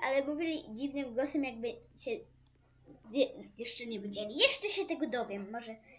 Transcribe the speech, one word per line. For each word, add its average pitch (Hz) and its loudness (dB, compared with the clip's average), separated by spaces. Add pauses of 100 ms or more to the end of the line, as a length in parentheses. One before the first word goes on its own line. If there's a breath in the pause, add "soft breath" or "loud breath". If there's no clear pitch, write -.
ale 269 4
mówili 302 -2
dziwnym 277 -2
głosem, 277 2
jakby 233 -2 (300)
się - -4 (1000)
zje-, 226 4 (140)
jeszcze 233 -4
nie 226 -4
widzieli. 208 -4
Jeszcze 415 6
się 392 0
tego 311 -2
dowiem, 208 -4
może 220 -8 (220 loud breath)